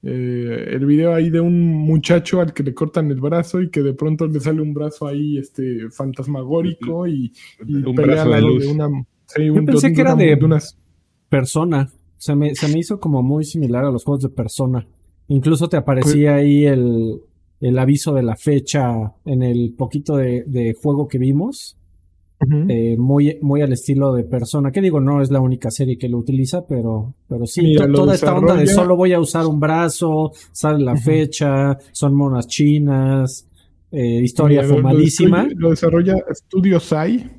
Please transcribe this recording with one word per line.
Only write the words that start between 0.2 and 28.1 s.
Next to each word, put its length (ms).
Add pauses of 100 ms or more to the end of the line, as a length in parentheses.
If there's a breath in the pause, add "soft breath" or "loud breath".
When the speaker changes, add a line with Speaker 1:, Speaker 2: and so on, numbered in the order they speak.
Speaker 1:
el 120
video 300
ahí 140
de 100
un 320
muchacho 720
al 120
que 80
le 120
cortan 360
el 120
brazo 400
y 100
que 100
de 120
pronto 340
le 140
sale 200
un 120
brazo 340
ahí, 300
este, 520
fantasmagórico 1200
y, 240 (340 loud breath)
y 100
Speaker 2:
Un 200
Speaker 1:
pelea 200
Speaker 2:
brazo 80
Speaker 1:
al 40
Speaker 2:
de 140
Speaker 1:
lado 120
Speaker 2:
luz. 120
Speaker 1:
de 60
una, 160 (400)
sí, 180
Speaker 3:
Yo 80
Speaker 1:
un, 120
Speaker 3:
pensé 240
Speaker 1:
de 60
Speaker 3:
que 60
era 120
Speaker 1:
una, 100
Speaker 3:
de 120
Speaker 1:
de 100
unas 320 (520)
Speaker 3:
Persona. 600 (280)
Se 180
me, 200
se 140
me 100
hizo 220
como 200
muy 220
similar 420
a 60
los 140
juegos 180
de 60
Persona. 560 (440)
Incluso 380
te 100
aparecía 560
Speaker 1:
Pues 100
Speaker 3:
ahí 220
el, 540 (400)
el 200
aviso 340
de 100
la 140
fecha 720 (140)
en 180
el 340
poquito 380
de, 320
de 260
juego 360
que 80
vimos. 600 (640)
Speaker 1:
Ujú. 300
Speaker 3:
Eh, 280
muy, 440
muy 200
al 120
estilo 400
de 100
Persona. 480
Que 80
digo, 220
no 200
es 100
la 100
única 280
serie 280
que 100
lo 100
utiliza, 480
pero, 480 (140)
pero 180
sí, 160
Speaker 1:
Mira, 240
Speaker 3:
to-, 60
Speaker 1:
lo 80
Speaker 3:
toda 160